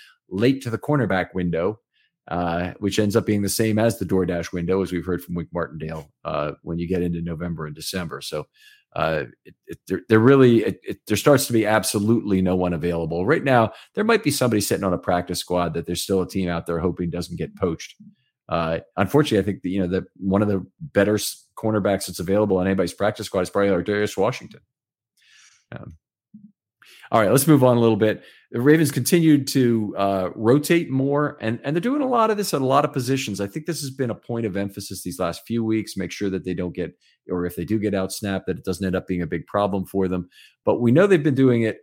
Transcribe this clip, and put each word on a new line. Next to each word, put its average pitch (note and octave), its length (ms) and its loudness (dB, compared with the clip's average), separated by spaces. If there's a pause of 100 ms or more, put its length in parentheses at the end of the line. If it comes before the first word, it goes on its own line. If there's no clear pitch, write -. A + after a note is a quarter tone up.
(300)
late C3 320 2
to A#2+ 80 -8
the A2 80 -4
cornerback F#2+ 560 0
window F2+ 460 -2 (480)
uh, F2 500 -4
which G2 200 -2
ends G#2 180 0
up G#2 100 2
being G#2 160 0
the G2 60 -2
same A2 300 0
as A2+ 200 2
the G2 60 -4
DoorDash F2 480 -2
window, F#2 300 -2
as F2 100 -4
we've F2 140 -4
heard F2 160 -4
from F2 120 -10
Wink E2+ 180 -6
Martindale, D#2+ 580 -8 (140)
uh, D2+ 280 -4 (100)
when E2 160 -6
you F2 80 -4
get F2 160 -2
into E2+ 180 -2
November E2 460 -8
and D2+ 80 -12
December. D#2+ 460 -8
So, D2+ 260 -8 (480)
uh, D#2+ 300 0 (200)
it, - 100 -20 (120)
it, - 120 -14 (100)
there, F#2 200 -2
there A2 100 8
really, A#2+ 460 8
it, G#2 200 -4
it, - 220 -8
there G#2+ 100 0
starts C3+ 300 4
to - 60 -6
be A2+ 140 2
absolutely G#2 760 2
no F#2 120 2
one F2+ 200 0
available. E2+ 500 -2
Right D3+ 180 0
now, A#2+ 300 2 (220)
there G#3 100 -2
might A3 180 2
be D3 80 0
somebody A#2 300 2
sitting F#2+ 240 -2
on F#2 80 2
a E2+ 60 0
practice F2 420 -2
squad F2 340 -2
that E2 120 -6
there's F2 160 -6
still G2 180 0
a E2+ 80 -4
team F#2+ 200 -4
out E2+ 180 -4
there E2+ 120 -4
hoping F2 320 -2
doesn't F2 280 -8
get D#2+ 180 -8
poached. E2+ 400 -6 (520)
Uh, E2 320 -2 (160)
unfortunately, A2 420 2
I F#2+ 80 0
think G2 160 -6
that, F2+ 80 -6
you G2 100 -2
know, F2+ 80 -2
that F2+ 160 -2 (120)
one G2 260 0
of G#2 60 0
the F#2+ 180 -4 (120)
better G2+ 360 0
s-, - 320 -6 (100)
cornerbacks G#2 500 0
that's F2+ 140 -10
available F#2+ 380 2
on F2+ 80 0
anybody's F#2+ 260 0
practice G#2 340 -4
squad F#2+ 140 -2
is F2+ 100 -4
probably G2+ 320 2
Darius G#2 340 -2
Washington. - 440 -4 (1120)
Um, - 220 -18 (1120)
all A#2 100 4
right, G2+ 100 4
let's C3 160 4
move C#3+ 180 8
on B2 120 6
a A#2+ 40 2
little A2+ 160 4
bit. G#2 260 2 (280)
The A#2+ 100 -4
Ravens D3 300 6
continued D3 580 4
to, A#2 480 2
uh, G2 380 0
rotate D3 560 2
more, C#3 500 0
and, A2+ 220 -4
and C#3+ 120 -4
they're E3+ 60 0
doing C4+ 220 -2
a C4 60 -2
lot A3+ 220 2
of G#3+ 60 0
this G3+ 160 -4
at D3 80 -2
a C3 60 0
lot C#3 180 4
of C#3 80 -4
positions. B2+ 480 -4
I G2+ 60 -2
think D3+ 180 -10
this D3+ 160 -6
has C#3 100 -8
been C3 200 -4
a G#2 40 -6
point A#2 300 -6
of F#2+ 120 -4
emphasis G2 460 -8
these F2+ 160 -10
last F2 280 -4
few A#2 180 -2
weeks, A2 320 -4
make F#2 140 -6
sure G2+ 200 -6
that F#2 140 -4
they F#2 100 -4
don't F2 200 -6
get, E2+ 200 -8 (360)
or F2+ 160 -4
if F2 100 -8
they F2 80 -6
do G#2+ 140 -2
get G2+ 160 -2
out F#2+ 180 -4
snapped, G2 340 -6
that F2 120 -6
it - 60 -18
doesn't F#2+ 200 -4
end F#2 120 -2
up F2+ 100 -4
being F2+ 160 -4
a E2+ 40 -6
big E2 200 -8
problem G2+ 400 -2
for F#2+ 220 -2
them. F2+ 200 -4 (360)
But A2 160 2
we A#2+ 100 4
know E3 160 6
they've F#3 160 4
been D3 120 2
doing B2 280 4
it A2 200 -2